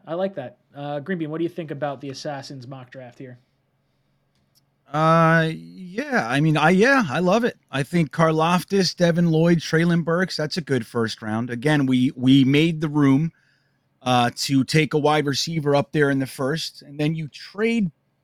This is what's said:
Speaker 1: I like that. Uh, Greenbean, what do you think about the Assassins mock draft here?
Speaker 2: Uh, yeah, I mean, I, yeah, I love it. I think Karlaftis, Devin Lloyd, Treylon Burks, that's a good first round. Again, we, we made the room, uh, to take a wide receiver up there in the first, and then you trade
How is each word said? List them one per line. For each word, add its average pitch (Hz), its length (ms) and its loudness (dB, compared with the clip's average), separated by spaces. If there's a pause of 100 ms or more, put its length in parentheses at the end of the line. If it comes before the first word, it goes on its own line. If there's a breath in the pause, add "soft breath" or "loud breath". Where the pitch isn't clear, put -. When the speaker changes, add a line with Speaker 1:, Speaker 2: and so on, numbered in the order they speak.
Speaker 1:
I 156 80 -8
like 190 220 -4
that. 127 200 -12 (180)
Uh, 143 260 -8
Greenbean, 160 280 -6
what 160 100 -6
do 165 60 -2
you 165 60 -4
think 170 200 -12
about 143 300 -6
the 143 100 -12
Assassins 135 560 -12
mock 131 240 -18
draft 123 280 -20
here? 123 200 -18 (1500)
Speaker 2:
Uh, 160 600 4
yeah, 180 760 -6
I 135 120 0
mean, 156 160 2
I, 151 140 4
yeah, 240 380 4
I 127 100 -4
love 185 260 2
it. - 120 -4 (140)
I 135 120 -4
think 170 300 -2
Karlaftis, 165 800 0
Devin 170 360 2
Lloyd, 165 280 4
Treylon 170 460 0
Burks, 170 320 -2
that's 151 200 -6
a 185 40 -4
good 131 260 -2
first 113 360 -4
round. 113 280 -4
Again, 139 360 0
we, 127 280 2
we 131 300 6
made 151 360 2
the 160 80 -2
room, 147 440 2 (680)
uh, 123 340 2
to 135 260 2
take 156 300 0
a 156 60 0
wide 151 280 2
receiver 147 480 -2
up 139 180 0
there 147 180 2
in 139 80 0
the 135 80 -2
first, 143 560 -6
and 143 180 -14
then 151 140 0
you 160 140 -8
trade 220 640 -2 (340)